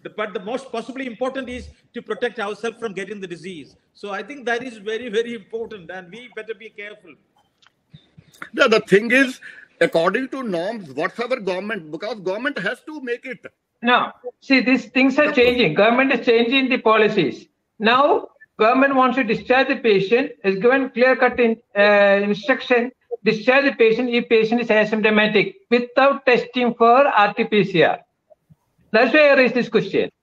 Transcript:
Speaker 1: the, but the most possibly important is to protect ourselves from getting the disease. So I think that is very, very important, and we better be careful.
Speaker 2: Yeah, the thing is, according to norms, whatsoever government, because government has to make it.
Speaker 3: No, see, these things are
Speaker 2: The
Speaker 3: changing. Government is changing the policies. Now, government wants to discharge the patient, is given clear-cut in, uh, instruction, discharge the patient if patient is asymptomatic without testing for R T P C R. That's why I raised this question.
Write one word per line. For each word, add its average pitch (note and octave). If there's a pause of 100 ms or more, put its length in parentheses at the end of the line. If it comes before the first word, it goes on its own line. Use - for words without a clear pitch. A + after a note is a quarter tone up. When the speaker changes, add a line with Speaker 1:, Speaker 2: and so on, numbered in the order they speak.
Speaker 1:
the, -
but G#3
the G#3+
most G#3
possibly B3+
important B3+
is B3 (260)
to A#3
protect A3+
ourselves G#3+
from A3
getting G3
the F#3
disease. E3 (200)
So G3+
I G3
think C4
that A#3+
is A#3
very, A3
very A#3
important, G#3+
and F3+
we A#3
better A3
be G#3+
careful. G3+ (1400)
Speaker 2:
Yeah, D4
the G#3+
thing G#3
is, C4 (400)
according F#3
to C4+
norms, F#3+
whatsoever A3+
government, F#3+
because G#3
government G#3+
has G#3
to D#4
make B3
it. B3 (360)
Speaker 3:
No, A#3+ (300)
see, C4
these B3
things C4
are D4
Speaker 2:
The D4
Speaker 3:
changing. A#3+
Government A#3+
is B3
changing A#3+
the A#3+
policies. G#3+ (320)
Now, C4 (280)
government C4
wants B3+
to C4
discharge B3
the C4
patient, A#3 (120)
is F#3+
given B3+
clear-cut B3+
in, A3+ (160)
uh, G3+
instruction, A#3+ (320)
discharge A#3
the B3+
patient A#3
if A#3+
patient A3
is A3+
asymptomatic G#3+ (140)
without B3+
testing A#3+
for A#3+
R G3+
T A3+
P G#3
C E3+
R. F2+ (920)
That's A#3+
why D4+
I C4+
raised B3+
this B3
question. C3+ (140)